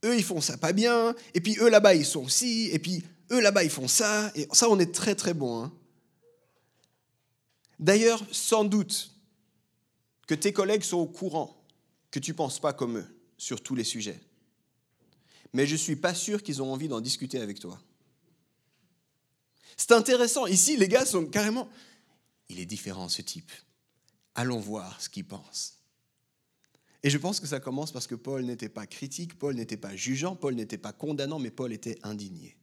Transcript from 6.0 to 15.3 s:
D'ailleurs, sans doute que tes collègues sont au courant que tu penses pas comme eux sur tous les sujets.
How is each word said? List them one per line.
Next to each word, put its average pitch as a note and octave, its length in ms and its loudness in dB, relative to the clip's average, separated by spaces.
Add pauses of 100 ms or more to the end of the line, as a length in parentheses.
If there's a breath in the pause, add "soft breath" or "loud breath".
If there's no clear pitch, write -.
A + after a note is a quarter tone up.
D'ailleurs, A3 520 6
sans - 320 2
doute G#3 480 -2 (1160)
que D#3 80 0
tes G3 180 -2
collègues G3+ 300 2
sont F3+ 140 -2
au E3 100 0
courant D#3+ 580 -8 (460)
que D3+ 80 -4
tu D3+ 160 -8
penses C#3 240 -4
pas D3 140 -2
comme A#2+ 260 -4
eux F2 80 -10 (320)
sur - 220 -8
tous - 120 -8
les C3 100 -2
sujets. G#2 360 -8 (1300 soft breath)